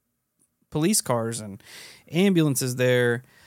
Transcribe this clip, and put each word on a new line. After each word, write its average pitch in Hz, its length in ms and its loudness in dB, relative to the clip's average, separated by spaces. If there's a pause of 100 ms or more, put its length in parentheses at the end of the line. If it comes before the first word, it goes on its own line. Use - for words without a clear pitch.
(720)
police 175 320 0
cars 113 380 -4
and 101 200 -14 (500)
ambulances 156 640 2
there, 123 480 2 (220)